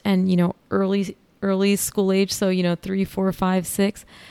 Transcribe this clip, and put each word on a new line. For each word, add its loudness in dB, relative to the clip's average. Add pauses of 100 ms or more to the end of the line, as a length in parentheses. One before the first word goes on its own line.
and, 2
you 4
know, 2 (140)
early, -2 (240)
early 2
school 0
age, 2
so, 0
you 0
know, 2
three, -4
four, -2
five, 0
six, -2 (260)